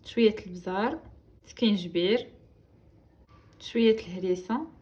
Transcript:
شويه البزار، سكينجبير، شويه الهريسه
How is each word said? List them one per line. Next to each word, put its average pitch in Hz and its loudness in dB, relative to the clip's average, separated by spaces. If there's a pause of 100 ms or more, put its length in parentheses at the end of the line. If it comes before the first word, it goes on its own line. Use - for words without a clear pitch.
شويه 220 4 (100)
البزار، 190 -6 (460)
سكينجبير، 190 0 (1300)
شويه 226 4
الهريسه 185 -4 (140)